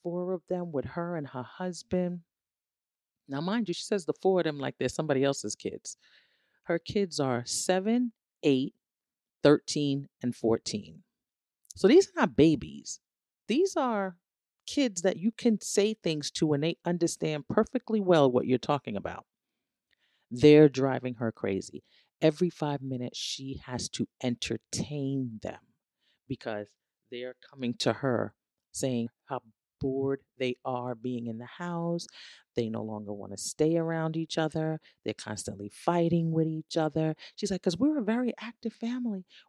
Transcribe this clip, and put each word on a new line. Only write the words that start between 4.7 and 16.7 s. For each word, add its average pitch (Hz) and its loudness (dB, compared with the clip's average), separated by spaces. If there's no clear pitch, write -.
they're 131 0
somebody 139 0
else's 139 -2
kids. - -10
Her 170 0
kids 196 -2
are 127 0
seven, 226 0
eight, 139 2
thirteen, 143 2
and 120 -2
fourteen. 107 -4
So - 4
these 339 10
are 330 -4
not 151 0
babies. 135 4
These 330 2
are 214 -2
kids 247 0
that 190 2
you 196 0
can 226 2
say 214 0
things 156 -2
to 151 2
and 143 2
they 170 -2